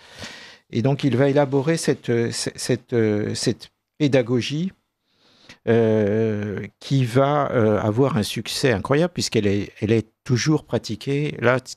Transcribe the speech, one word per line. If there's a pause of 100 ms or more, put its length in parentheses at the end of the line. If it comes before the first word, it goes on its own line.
(720)
Et
donc,
il
va
élaborer
cette,
cette,
cette, (400)
cette (300)
pédagogie, (960)
euh, (140)
qui
va,
euh,
avoir
un
succès
incroyable
puisqu'elle
est, (100)
elle
est (160)
toujours
pratiquée
là,
t-,